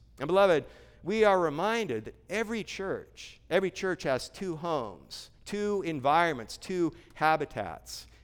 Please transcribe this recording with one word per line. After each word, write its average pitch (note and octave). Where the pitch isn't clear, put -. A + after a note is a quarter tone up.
And D3
beloved, F3+
we G#3+
are G3
reminded E3
that G#2+
every G#3+
church, -
every F#3
church F#3
has C3
two F#3
homes, C3
two G#3
environments, D3
two F3
habitats. D3